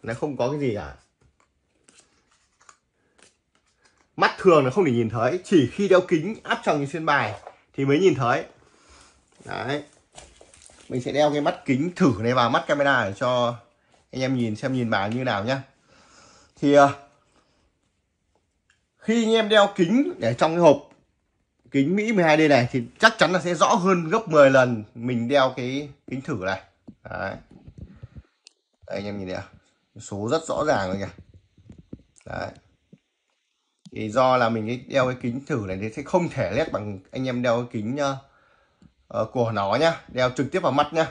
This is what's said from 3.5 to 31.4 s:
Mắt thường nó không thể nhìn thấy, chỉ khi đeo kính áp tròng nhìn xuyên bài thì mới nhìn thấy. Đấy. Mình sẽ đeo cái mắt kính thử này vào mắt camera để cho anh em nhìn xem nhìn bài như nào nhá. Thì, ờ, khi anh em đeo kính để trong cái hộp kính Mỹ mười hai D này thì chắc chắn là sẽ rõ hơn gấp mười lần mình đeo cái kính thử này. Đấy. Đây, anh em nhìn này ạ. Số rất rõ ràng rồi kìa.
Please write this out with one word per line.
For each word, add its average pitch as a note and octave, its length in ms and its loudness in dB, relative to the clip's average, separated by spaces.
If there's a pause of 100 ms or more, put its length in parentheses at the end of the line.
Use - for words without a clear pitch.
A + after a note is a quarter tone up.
Mắt - 220 2
thường D#3+ 260 6
nó C3 60 2
không F3+ 160 2
thể C3+ 60 2
nhìn A#2 180 0
thấy, B2 340 -2
chỉ D#3+ 300 4
khi G3+ 140 -2
đeo F3+ 140 6
kính F3+ 420 -2
áp - 200 -4
tròng D#3+ 160 0
nhìn C#3 100 -4
xuyên D#3+ 160 -8
bài C3 280 0 (400)
thì C#3 120 -2
mới C#3+ 140 4
nhìn F3+ 160 4
thấy. B2+ 300 -2 (1000)
Đấy. A#2 380 -8 (1040)
Mình B2+ 120 -6
sẽ - 100 -8
đeo D3 200 2
cái D3 100 -2
mắt E3 240 -2
kính C#3+ 300 0
thử D#3+ 240 2
này A#2 140 -2
vào A#2+ 160 2
mắt D#3+ 180 0
camera C#3 380 2
để G2 100 -6
cho B2 400 -2 (560)
anh C3 100 -8
em C3 140 -2
nhìn A#2 200 -2
xem C3 180 -6
nhìn A#2+ 160 -2
bài G2+ 200 -2
như B2 140 -4
nào G#2 200 -2
nhá. C3 180 -2 (960)
Thì, C#3+ 140 2
ờ, C#3 200 8 (2000)
khi A3+ 280 0
anh A3 80 2
em G#3+ 160 2
đeo G#3 260 6
kính A#3+ 440 2
để A2+ 140 -2
trong D#3+ 180 0
cái E3+ 80 -2
hộp D#3+ 180 8 (960)
kính C#3 240 2
Mỹ G#3+ 160 0
mười F#3+ 120 2
hai D3+ 140 4
D D#3 120 4
này B2 220 4
thì B2 120 -2 (160)
chắc A3 180 4
chắn E3 140 2
là F3+ 80 0
sẽ E3+ 160 -4
rõ F3+ 120 2
hơn F3+ 420 2
gấp A3 180 -2
mười D3 220 8
lần B2 340 2 (120)
mình A#2 320 -4
đeo C3 280 2
cái C3+ 340 -8 (180)
kính C3 140 -10
thử C3 200 -8
này. F#2+ 200 -6 (420)
Đấy. F#2 320 -10 (1500)
Đây, F#2+ 100 -10
anh G2+ 80 -8
em G#2 120 -10
nhìn F#2+ 100 -10
này F#2 80 -8
ạ. G2 80 -10 (560)
Số G#2+ 320 -8
rất - 160 0
rõ - 180 -4
ràng A2+ 220 0
rồi F#2+ 100 -4
kìa. G2+ 260 -12 (1040)